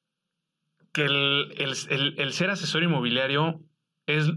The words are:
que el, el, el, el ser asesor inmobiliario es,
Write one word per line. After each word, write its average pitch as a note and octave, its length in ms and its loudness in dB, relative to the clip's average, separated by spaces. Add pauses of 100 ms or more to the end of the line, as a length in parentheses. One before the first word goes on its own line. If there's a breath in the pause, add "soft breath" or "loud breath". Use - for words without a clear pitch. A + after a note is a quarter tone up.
(920)
que D3+ 120 0
el, C#3 540 0
el, C3+ 160 -2 (160)
el, C#3 280 0
el C3+ 140 -2
ser F#3 180 0
asesor E3 340 -2
inmobiliario C#3 760 2 (460)
es, D3+ 300 2